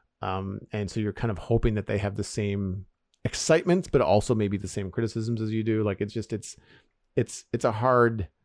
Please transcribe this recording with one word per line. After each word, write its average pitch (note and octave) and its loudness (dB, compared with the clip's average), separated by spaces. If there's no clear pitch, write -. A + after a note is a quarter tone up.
Um, G2 -6
and G#2 -4
so A2+ -4
you're G#2 -2
kind A2+ -4
of G2 -4
hoping A#2 0
that G#2 -2
they G#2 0
have G2+ -2
the G#2 -2
same G2+ -4
excitement, F3 2
but C#3 6
also G#2 4
maybe G#2 0
the G2 -4
same G2 -6
criticisms A2+ -2
as G#2+ -2
you A2 -2
do. A2 0
Like, G2+ 0
it's G#2 -6
just, A2 -6
it's, - -8
it's, - -2
it's A#2 -2
a A#2 2
hard A#2 4